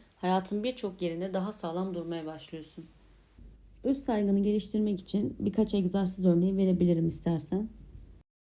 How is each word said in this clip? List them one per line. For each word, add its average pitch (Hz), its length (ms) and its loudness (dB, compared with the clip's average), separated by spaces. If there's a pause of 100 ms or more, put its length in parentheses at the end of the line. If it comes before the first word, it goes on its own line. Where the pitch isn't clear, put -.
(160)
hayatın 190 480 0
birçok 208 380 -4
yerinde 175 320 -4
daha 190 180 0
sağlam 180 420 -2
durmaya 165 320 -6
başlıyorsun. 156 580 -10 (1000)
Öz 269 140 2
saygını 202 440 2
geliştirmek 208 580 0
için - 400 -2
birkaç 208 340 0
egzersiz 185 520 0
örneği 180 300 6
verebilirim 175 520 4
istersen. 175 600 -2 (760)